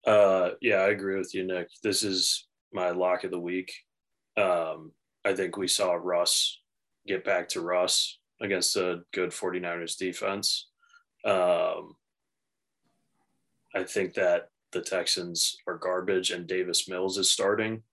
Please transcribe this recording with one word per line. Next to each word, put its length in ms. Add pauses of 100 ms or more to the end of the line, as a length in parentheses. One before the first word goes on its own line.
Uh, 460 (100)
yeah, 160
I 120
agree 280
with 160
you, 120
Nick. 240 (140)
This 200
is 440 (240)
my 200
lock 340
of 60
the 80
week. 340 (640)
Um, 540 (320)
I 100
think 240
we 100
saw 260
Russ 680 (480)
get 160
back 260
to 120
Russ 580 (200)
against 360
a 260 (100)
good 220
forty-niners 640
defense. 720 (580)
Um, 720 (1800)
I 140
think 260
that 360 (220)
the 100
Texans 840
are 140
garbage 500
and 160
Davis 420
Mills 300
is 140
starting. 500 (120)